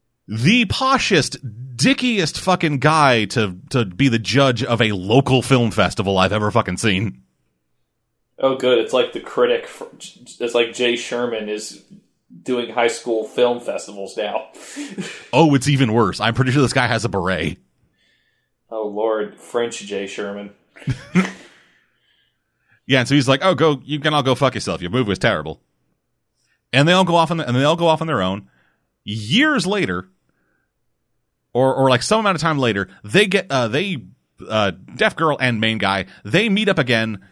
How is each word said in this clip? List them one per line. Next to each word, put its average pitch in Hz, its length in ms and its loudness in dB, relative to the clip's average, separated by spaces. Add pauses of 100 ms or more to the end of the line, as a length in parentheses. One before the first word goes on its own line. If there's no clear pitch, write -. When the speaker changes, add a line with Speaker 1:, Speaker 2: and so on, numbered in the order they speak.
(280)
Speaker 1:
the 156 380 2
poshest, 262 720 0 (400)
dickiest 233 640 0
fucking 160 380 0
guy 135 480 4
to, 95 320 -2 (120)
to 120 140 2
be 98 240 2
the 113 100 2
judge 120 460 2
of 117 160 0
a 110 120 2
local 117 500 2
film 120 280 2
festival 98 460 0
I've 95 160 4
ever 104 180 0
fucking 98 280 0
seen. 101 440 -2 (1160)
Speaker 2:
Oh, 131 180 0
good. 123 220 2
It's 110 140 -2
like 123 200 2
the - 80 -8
critic. 120 480 0
For, - 200 -16 (100)
it's - 560 -10
like 117 200 2
Jay 120 220 0
Sherman 117 520 -6
is - 340 -10 (600)
doing 120 300 -4
high 117 160 2
school 113 360 -2
film 120 360 0
festivals - 560 -10
now. 104 380 -6
<laughs> - 40 -20 (760)
Speaker 1:
Oh, 147 200 6
it's 131 140 2
even 135 260 2
worse. 101 260 2
I'm 113 140 0
pretty 127 160 0
sure 139 100 2
this 123 140 2
guy 127 140 2
has 117 180 -2
a - 20 -2
beret. 87 480 -2 (1120)
Speaker 2:
Oh, 110 180 -6
Lord. 107 540 -4
French 117 400 -4
Jay 101 260 -8
Sherman. 101 440 -10 (640)
<laughs> - 0 - (1700)
Speaker 1:
Yeah, 131 140 2
and 123 100 0
so 139 60 2
he's 135 140 4
like, 139 160 4
"Oh, 185 100 4
go, 151 300 2
you 143 160 -6
can 156 120 -2
all 147 120 0
go 131 100 2
fuck 131 200 0
yourself. 85 280 -6
Your 87 80 -6
movie 117 180 0
was 95 120 0
terrible." 80 420 -2 (1120)
And 139 140 4
they 175 60 4
all 185 120 4
go 170 100 0
off 165 160 4
on 170 60 -2
the, 160 100 -6
and 120 100 0
they 135 60 2
all 156 140 2
go 170 100 0
off 156 140 4
on 160 80 -6
their 131 120 -2
own. 95 300 -4 (540)
Years 165 640 0
later, 113 400 -2 (1500)
or, 131 200 2
or, 135 140 2
like, 123 140 4
some 220 180 2
amount 196 140 2
of 151 80 -6
time 156 160 0
later, 104 300 0 (160)
they 165 220 2
get, 190 240 -2
uh, 123 180 0
they, 165 300 -4 (480)
uh, 104 260 0 (240)
deaf 214 180 0
girl 156 260 0
and 120 200 0
main 110 180 -2
guy, 95 280 0 (180)
they 170 240 0
meet 208 200 0
up 185 100 0
again, 113 420 -2 (120)